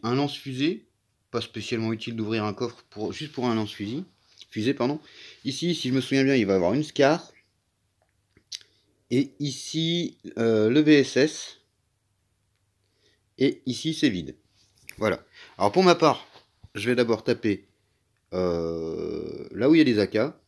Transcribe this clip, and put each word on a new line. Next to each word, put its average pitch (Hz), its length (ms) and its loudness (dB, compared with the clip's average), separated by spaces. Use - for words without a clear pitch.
un 117 120 -2
lance-fusée. 143 720 -4
Pas 117 100 -4
spécialement 113 520 -4
utile 113 220 -8
d'ouvrir 110 300 -2
un 104 100 -4
coffre 117 360 -8
pour, 104 220 -6
juste 151 200 -12
pour 123 140 -4
un 117 80 2
lance-fusil. 110 500 -4
Fusée, 113 240 -2
pardon. 143 260 -2
Ici, 156 300 -4
si 127 140 -4
je 127 60 0
me 131 60 2
souviens 135 240 0
bien, 135 120 4
il 107 100 4
va 98 60 2
y 95 40 4
avoir 90 180 2
une 151 100 0
SCAR. 151 480 2
Et 139 300 0
ici, 160 760 -4
euh, 110 320 2
le 147 100 4
V 151 200 6
S - 160 -2
S. - 440 -2
Et 131 300 -2
ici, 156 280 -6
c'est 147 160 2
vide. 82 260 -8
Voilà. 104 280 -2
Alors, 104 140 2
pour 185 100 4
ma 175 140 8
part, 156 280 2
je 107 120 -2
vais 123 60 2
d'abord 117 300 0
taper, 110 420 -2
euh, 82 1160 -4
là 117 180 0
où 160 60 8
il 160 40 8
y - 20 8
a 147 40 6
les 117 140 4
A 98 80 4
K. 120 260 0